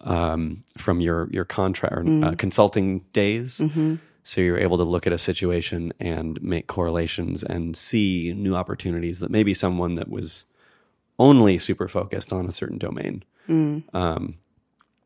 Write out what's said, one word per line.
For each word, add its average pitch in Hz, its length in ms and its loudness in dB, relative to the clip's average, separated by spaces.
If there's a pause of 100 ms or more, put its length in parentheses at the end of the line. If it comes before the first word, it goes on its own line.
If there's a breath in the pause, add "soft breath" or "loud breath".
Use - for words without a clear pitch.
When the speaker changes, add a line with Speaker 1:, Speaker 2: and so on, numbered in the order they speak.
Speaker 1:
um, 82 580 -2 (140)
from 87 240 0
your, 85 300 0
your 92 140 -2
contra-, - 480 -2
or, 87 100 -4
Speaker 2:
Mm. 156 220 2
Speaker 1:
uh, 85 100 0
consulting 95 640 2 (120)
days. 110 460 0
Speaker 2:
Mm-hmm. 156 380 0 (280 loud breath)
Speaker 1:
So - 160 -4
you're 87 180 2
able 90 200 2
to 87 60 2
look 87 220 0
at 90 80 2
a 87 40 -2
situation 87 840 -2
and 82 420 -4
make 85 260 -4
correlations 85 760 -2
and 85 320 -6
see 95 580 0
new 95 220 -2
opportunities 87 640 -4
that - 100 -6
maybe 104 240 4
someone 90 420 0
that 85 140 -6
was - 360 -8 (760)
only 117 380 10
super 95 320 -2
focused - 420 -6
on 92 160 -2
a 92 40 -6
certain - 260 -8
domain, - 460 -6 (260)
Speaker 2:
Mm. 156 340 0 (100)
Speaker 1:
um, 85 420 -2 (720)